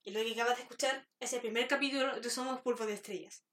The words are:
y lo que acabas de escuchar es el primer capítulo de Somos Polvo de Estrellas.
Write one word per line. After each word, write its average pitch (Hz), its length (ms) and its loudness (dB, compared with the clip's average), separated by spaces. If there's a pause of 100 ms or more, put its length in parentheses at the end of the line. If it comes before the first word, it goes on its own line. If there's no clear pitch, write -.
y 202 80 -10
lo 214 100 0
que 226 120 0
acabas 233 240 2
de 247 60 -8
escuchar 262 440 -2 (140)
es 240 120 -4
el - 80 0
primer 240 280 0
capítulo 269 500 2
de 240 120 -2
Somos 254 320 -2
Polvo 226 220 2
de 214 100 0
Estrellas. - 580 -10